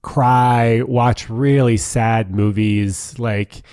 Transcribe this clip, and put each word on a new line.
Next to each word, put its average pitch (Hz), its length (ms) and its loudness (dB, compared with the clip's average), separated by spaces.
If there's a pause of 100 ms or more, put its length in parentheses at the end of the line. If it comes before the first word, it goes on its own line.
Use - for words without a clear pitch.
cry, 123 800 2
watch 120 460 0
really 127 480 2
sad 113 580 -2
movies. 104 800 -2
Like, 107 560 -6